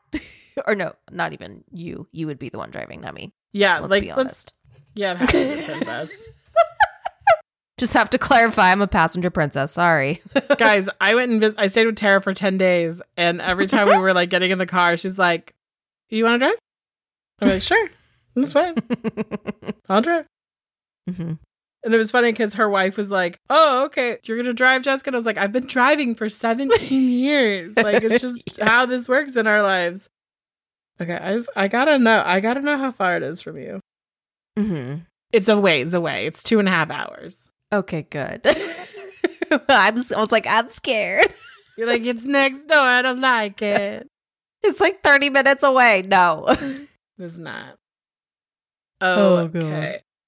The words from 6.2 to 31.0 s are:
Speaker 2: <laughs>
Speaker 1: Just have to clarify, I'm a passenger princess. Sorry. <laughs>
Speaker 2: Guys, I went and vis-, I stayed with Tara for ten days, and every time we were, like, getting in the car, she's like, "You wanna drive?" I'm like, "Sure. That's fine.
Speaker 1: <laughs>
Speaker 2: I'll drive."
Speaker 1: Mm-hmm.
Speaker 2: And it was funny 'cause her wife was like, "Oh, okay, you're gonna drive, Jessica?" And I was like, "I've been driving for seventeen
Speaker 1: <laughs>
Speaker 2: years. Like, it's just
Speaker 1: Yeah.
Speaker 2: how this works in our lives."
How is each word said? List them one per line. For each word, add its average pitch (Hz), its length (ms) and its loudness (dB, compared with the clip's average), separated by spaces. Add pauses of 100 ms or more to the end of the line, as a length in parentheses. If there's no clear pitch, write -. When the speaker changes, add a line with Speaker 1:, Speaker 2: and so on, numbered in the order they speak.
Speaker 2:
<laughs> - 840 -2
Speaker 1:
Just 247 140 -2
have - 160 2
to 254 80 2
clarify, 220 560 4
I'm 202 80 2
a 202 60 2
passenger 175 420 0
princess. 147 420 -2
Sorry. 160 500 0 (180)
<laughs> 277 180 2
Speaker 2:
Guys, 208 320 4 (100)
I 202 160 4
went 247 160 0
and 220 80 2
vis-, 214 180 2
I 208 100 2
stayed 220 180 2
with 226 100 0
Tara 196 260 2
for 196 120 -4
ten 190 240 -2
days, 180 440 0 (140)
and 175 260 0
every 185 260 0
time 208 200 2
we - 100 8
were, 190 160 2
like, 180 160 2
getting 185 220 0
in 190 60 0
the 185 80 -2
car, 175 320 2
she's 185 200 -6
like, 175 380 0 (540)
"You 220 160 0
wanna 233 140 2
drive?" 320 160 2 (840)
I'm 208 80 2
like, 190 140 2
"Sure. 415 280 0 (460)
That's 277 160 -2
fine. 339 240 0 (560)
Speaker 1:
<laughs> - 580 -12
Speaker 2:
I'll 196 120 2
drive." 330 240 -2 (840)
Speaker 1:
Mm-hmm. 170 240 -10 (520)
Speaker 2:
And 226 80 0
it 226 40 6
was 220 140 -2
funny 240 220 2
'cause 214 220 -4
her 220 140 2
wife 190 280 0
was 202 120 -6
like, 180 300 -2 (100)
"Oh, 277 360 4
okay, 254 400 -4
you're 226 100 -8
gonna 240 160 -4
drive, 254 300 2
Jessica?" 269 300 -4
And 254 40 -2
I 240 40 -4
was 226 60 -6
like, 214 120 -2
"I've 202 160 -2
been 254 140 -2
driving 262 480 0
for 220 120 -6
seventeen 262 840 0
Speaker 1:
<laughs> 247 80 0
Speaker 2:
years. 220 600 0
Like, 214 260 2
it's 226 180 2
just 247 360 -10
Speaker 1:
Yeah. 214 100 -4
Speaker 2:
how 240 200 4
this 247 200 -6
works 262 300 -2
in 220 100 0
our 208 160 2
lives." 185 460 -2 (920)